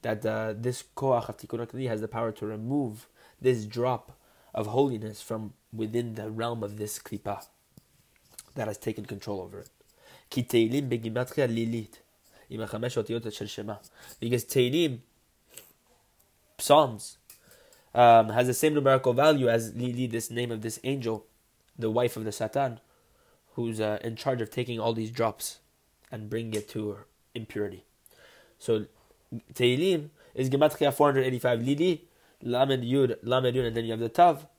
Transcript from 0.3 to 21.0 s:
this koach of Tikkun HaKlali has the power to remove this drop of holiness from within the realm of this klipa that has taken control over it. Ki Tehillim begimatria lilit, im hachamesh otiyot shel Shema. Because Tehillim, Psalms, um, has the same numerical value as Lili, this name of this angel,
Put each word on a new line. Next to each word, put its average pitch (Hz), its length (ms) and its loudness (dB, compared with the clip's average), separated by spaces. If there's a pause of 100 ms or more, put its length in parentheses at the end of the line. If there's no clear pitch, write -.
this 123 260 -4 (140)
koach 127 320 0
of 110 80 -10
Tikkun 117 300 -8
HaKlali 127 220 -6
has 107 120 -2
the 110 80 -6
power 113 240 -4
to 107 140 -10
remove 113 600 -4 (320)
this 120 280 0
drop 117 520 -4 (360)
of 107 140 -4
holiness 110 520 0
from 110 320 -8 (180)
within 110 440 -4
the 107 160 -8
realm 113 320 -4
of 104 160 -8
this 104 200 -8
klipa 101 460 -8 (1080)
that 110 120 -4
has 104 120 -6
taken 110 260 -6
control 101 380 -8
over 95 180 -14
it. - 80 -20 (600)
Ki 127 120 -2
Tehillim 123 460 2
begimatria 120 580 -2
lilit, 113 520 -4 (500)
im 110 120 -10
hachamesh 117 420 -4
otiyot 117 280 -4
shel 107 160 -10
Shema. 104 300 -10 (420)
Because 120 280 0
Tehillim, 131 540 2 (1600)
Psalms, 143 600 4 (760)
um, 117 340 10
has 120 180 2
the 123 80 0
same 156 200 2
numerical 135 380 4
value 127 360 4
as 113 260 0
Lili, 123 320 -4
this 113 240 -4
name 117 220 -4
of 110 100 -6
this 113 220 -6
angel, 117 420 -2 (520)